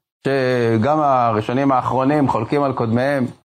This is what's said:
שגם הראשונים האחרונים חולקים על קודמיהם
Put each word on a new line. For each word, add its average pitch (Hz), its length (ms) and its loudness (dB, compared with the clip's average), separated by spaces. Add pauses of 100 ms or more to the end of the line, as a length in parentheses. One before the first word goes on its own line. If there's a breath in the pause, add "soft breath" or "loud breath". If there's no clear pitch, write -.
(260)
שגם 127 720 0
הראשונים 123 720 0
האחרונים 131 560 0
חולקים 113 340 -2
על 135 100 0
קודמיהם 123 540 -2 (320)